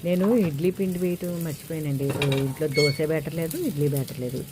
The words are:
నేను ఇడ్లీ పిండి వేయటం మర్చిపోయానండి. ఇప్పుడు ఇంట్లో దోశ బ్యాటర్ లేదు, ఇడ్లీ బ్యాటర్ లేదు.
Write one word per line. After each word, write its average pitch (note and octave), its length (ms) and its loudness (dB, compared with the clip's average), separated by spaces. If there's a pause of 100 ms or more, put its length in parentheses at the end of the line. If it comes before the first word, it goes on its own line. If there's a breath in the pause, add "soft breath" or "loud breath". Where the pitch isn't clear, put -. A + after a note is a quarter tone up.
నేను F3+ 200 4 (220)
ఇడ్లీ D#3 300 2
పిండి F#3 240 0
వేయటం F3 280 -2 (160)
మర్చిపోయానండి. D3 640 -4
ఇప్పుడు C#3 340 2
ఇంట్లో C3+ 220 -2 (120)
దోశ D3 180 4 (160)
బ్యాటర్ D#3 280 -2
లేదు, E3 160 -2 (120)
ఇడ్లీ C#3+ 260 0
బ్యాటర్ C3 300 -2
లేదు. B2+ 160 -4 (120)